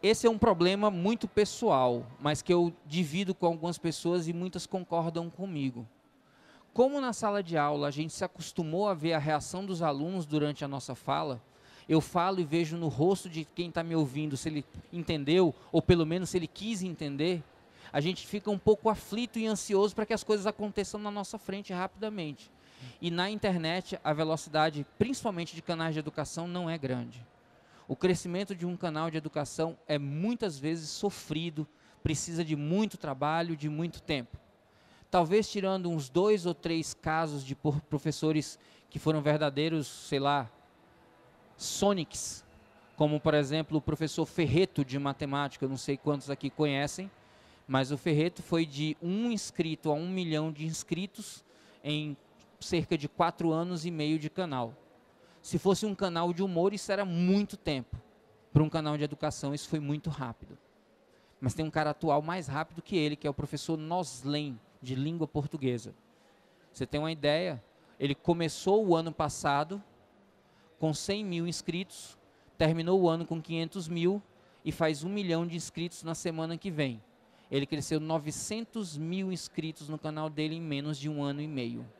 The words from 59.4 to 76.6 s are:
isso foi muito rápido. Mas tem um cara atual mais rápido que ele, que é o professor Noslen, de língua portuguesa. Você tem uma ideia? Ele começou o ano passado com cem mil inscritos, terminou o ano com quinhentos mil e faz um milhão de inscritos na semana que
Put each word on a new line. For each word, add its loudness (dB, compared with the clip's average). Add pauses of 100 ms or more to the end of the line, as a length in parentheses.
isso -8
foi 0
muito -4
rápido. -8 (840)
Mas 0
tem -2
um -2
cara 2
atual 2
mais -4
rápido -4
que -2
ele, 2
que -8
é 2
o -2
professor -4
Noslen, -4 (220)
de -6
língua -2
portuguesa. -2 (800)
Você -6
tem -2
uma -2
ideia? 0 (340)
Ele 0
começou 2
o 6
ano 2
passado 0 (960)
com 2
cem -2
mil -2
inscritos, -6 (400)
terminou 4
o 6
ano 2
com -4
quinhentos -4
mil 2 (440)
e -2
faz 2
um -4
milhão 0
de -6
inscritos -8
na -6
semana -4
que -8